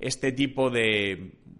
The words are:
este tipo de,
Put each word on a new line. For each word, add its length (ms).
este 320
tipo 360
de, 680